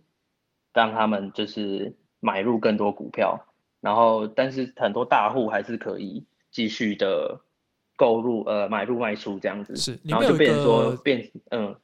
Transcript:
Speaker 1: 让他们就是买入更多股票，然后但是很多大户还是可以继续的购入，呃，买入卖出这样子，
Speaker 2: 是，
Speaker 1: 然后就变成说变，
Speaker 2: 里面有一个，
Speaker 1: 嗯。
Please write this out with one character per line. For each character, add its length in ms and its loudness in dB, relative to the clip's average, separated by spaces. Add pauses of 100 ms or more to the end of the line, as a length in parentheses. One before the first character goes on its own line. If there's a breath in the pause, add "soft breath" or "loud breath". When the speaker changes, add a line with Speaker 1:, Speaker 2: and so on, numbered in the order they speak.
(720)
Speaker 1:
让 220 2
他 140 2
们 260 -2
就 140 -4
是 500 -6 (220)
买 220 0
入 180 0
更 180 2
多 140 0
股 180 -12
票， 380 -2 (340)
然 140 0
后 320 4
但 240 0
是 240 -4
很 180 0
多 100 -2
大 300 2
户 160 0
还 140 -2
是 140 -8
可 200 -8
以 260 -10 (280)
继 180 -2
续 260 -2
的 460 -2 (540)
购 260 4
入， 220 -2
呃， 260 -2
买 140 -2
入 160 -2
卖 160 -2
出 240 -8
这 100 -4
样 160 -6
子， 100 -14
Speaker 2:
是， 280 -6
Speaker 1:
然 160 -2
后 80 4
就 80 6
变 180 6
成 100 2
说 340 4
变， 200 0
Speaker 2:
里 60 -6
面 100 -20
有 60 -20
一 100 -20
个， 80 -4
Speaker 1:
嗯。 260 -4